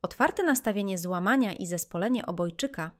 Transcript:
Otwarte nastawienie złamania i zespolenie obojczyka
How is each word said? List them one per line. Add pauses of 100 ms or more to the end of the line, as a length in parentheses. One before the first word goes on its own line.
Otwarte
nastawienie
złamania
i
zespolenie
obojczyka